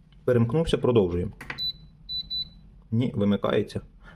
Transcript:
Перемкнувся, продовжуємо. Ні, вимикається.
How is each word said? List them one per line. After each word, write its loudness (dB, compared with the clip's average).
Перемкнувся, 2
продовжуємо. 2
Ні, 0
вимикається. 0